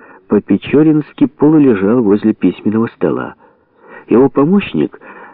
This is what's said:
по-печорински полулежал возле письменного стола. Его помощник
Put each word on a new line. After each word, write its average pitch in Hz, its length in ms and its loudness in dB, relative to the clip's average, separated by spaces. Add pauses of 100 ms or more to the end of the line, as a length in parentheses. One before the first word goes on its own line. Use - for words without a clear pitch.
(280)
по-печорински 143 1000 0
полулежал 127 720 2
возле 107 320 0
письменного 107 540 -4
стола. 64 480 -6 (720)
Его 131 220 2
помощник 147 680 -2 (340)